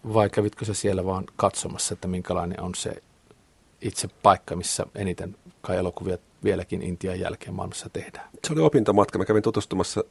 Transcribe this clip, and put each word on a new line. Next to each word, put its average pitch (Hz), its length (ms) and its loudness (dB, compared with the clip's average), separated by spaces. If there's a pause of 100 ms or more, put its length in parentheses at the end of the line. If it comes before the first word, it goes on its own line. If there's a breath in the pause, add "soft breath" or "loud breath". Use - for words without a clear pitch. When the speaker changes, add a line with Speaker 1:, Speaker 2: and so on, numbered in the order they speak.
(140)
Speaker 1:
vai 104 160 6
kävitkö 107 340 0
sä 101 100 -4
siellä 95 300 0
vaan 95 200 -2 (120)
katsomassa, - 580 -2
että 92 140 -8
minkälainen 90 520 -4
on 90 140 -6
se - 280 -8 (760)
itse - 280 -6 (140)
paikka, 92 340 4
missä - 380 -4
eniten 92 420 -4 (240)
kai - 160 -2
elokuvia 90 420 -2 (260)
vieläkin 90 380 0
Intian 90 380 -4
jälkeen 87 340 -6
maailmassa 95 340 -8
tehdään? - 400 -12 (180)
Speaker 2:
Se 165 60 -2
oli 156 80 2
opintomatka. 104 580 6
Mä 92 60 2
kävin 107 180 4
tutustumassa 101 680 0